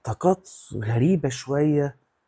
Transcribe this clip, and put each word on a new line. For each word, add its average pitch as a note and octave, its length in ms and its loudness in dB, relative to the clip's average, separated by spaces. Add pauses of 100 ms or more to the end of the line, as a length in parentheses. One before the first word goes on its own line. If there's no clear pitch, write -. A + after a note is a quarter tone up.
طاقات F#3 460 0 (240)
غريبة C3 560 2
شوية، C#3+ 640 0 (320)